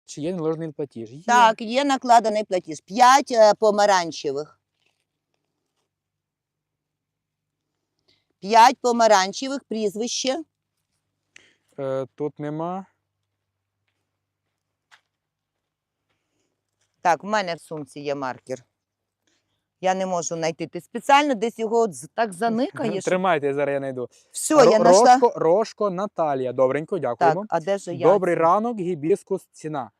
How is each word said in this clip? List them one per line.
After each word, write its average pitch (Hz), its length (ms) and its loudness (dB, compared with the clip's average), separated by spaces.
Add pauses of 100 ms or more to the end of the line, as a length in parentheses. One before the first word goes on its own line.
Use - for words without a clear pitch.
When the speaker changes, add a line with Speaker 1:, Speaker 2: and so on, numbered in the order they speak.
Speaker 1:
Чи - 160 -16
є 180 120 -6
наложений 160 400 -6
платіж? 117 380 -12
Є. 143 160 -20
Speaker 2:
Так, 233 340 4
є 240 240 -4
накладений 233 600 2
платіж. 180 360 -6
П'ять, 247 500 4
е, 220 240 6
помаранчевих. 185 1040 0 (3750)
П'ять 226 400 6
помаранчевих, 233 840 0
прізвище. 220 760 -6 (1400)
Speaker 1:
Е, 135 360 -6
тут 147 240 -8
нема. 160 480 -8 (4000)
Speaker 2:
Так, 165 240 0
в - 20 -12
мене 196 280 -4
в 151 60 -18
сумці 147 400 -14
є 143 140 -6
маркер. 127 500 -10 (1200)
Я 185 100 0
не 190 120 -4
можу 175 280 -6
знайти. 165 320 -6
Ти 175 140 -12
спеціально 277 540 0
десь 214 240 -6
його 226 200 -4
от 220 160 -2
з-, 127 200 -16
так 220 180 -4
заникаєш? 226 720 -4
Speaker 1:
Тримайте, 170 500 0
зараз 139 180 -2
я 139 60 -4
знайду. 131 300 -8 (240)
Speaker 2:
Всьо, - 260 -2
Speaker 1:
Ро-, 247 120 8
Speaker 2:
я 214 80 4
знайшла. 220 400 6
Speaker 1:
Рожко-, - 200 2
Рожко 196 520 0
Наталія. 156 640 -4
Добренько, 135 480 -2
Speaker 2:
Так, - 20 -8 (160)
Speaker 1:
дякуємо. 175 300 2
Speaker 2:
а 170 120 -4
де 196 180 -4
ж 175 160 -12
Speaker 1:
Добрий 180 380 2
Speaker 2:
яйця? 165 120 0
Speaker 1:
ранок, 214 360 0
гібіскус 175 720 -4
ціна. 143 480 -10